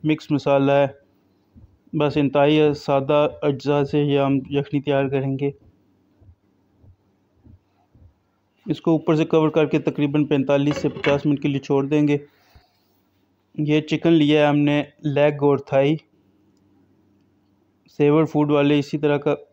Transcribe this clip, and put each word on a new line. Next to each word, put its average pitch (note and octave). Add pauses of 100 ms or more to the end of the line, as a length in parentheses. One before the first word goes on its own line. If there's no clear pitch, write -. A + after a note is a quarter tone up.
मिक्स D3+
मसाला C#3
है। C#3 (1080)
बस D3
इंतहाई D3
सादा C#3+ (200)
अज्जा C#3+
से D3
ये C#3+
हम C#3 (100)
यखनी C#3+
तैयार C#3
करेंगे। C3+ (3250)
इसको E3
ऊपर D#3
से D#3+
कवर D#3
करके D#3
तकरीबन D3
पैंतालीस C#3+
से D3
पचास C#3+
मिनट C#3+
के D3
लिए C#3
छोड़ C#3
देंगे। D3 (1400)
ये D3+
चिकन D#3
लिया D3+
है D3
हमने D3 (300)
लेग C#3+
और C#3
थाई, C#3+ (2000)
सेवर D3
फूड D3
वाले D3
इसी C#3+
तरह D3
का C#3+ (180)